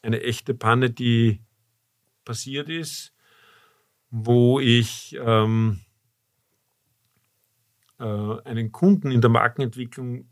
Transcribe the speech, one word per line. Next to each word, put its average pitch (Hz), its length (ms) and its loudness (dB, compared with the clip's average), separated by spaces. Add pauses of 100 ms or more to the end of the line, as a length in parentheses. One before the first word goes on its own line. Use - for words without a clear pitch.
eine 113 200 -4
echte 120 320 -6
Panne, 120 360 0
die 117 500 2 (840)
passiert 135 440 -10
ist, 160 440 -10 (1000)
wo 120 500 4
ich, 120 600 0
ähm, 110 600 0 (2250)
äh, 120 60 -12
einen 110 680 -6
Kunden 180 380 2
in 120 100 4
der 117 100 6
Markenentwicklung 123 1000 -2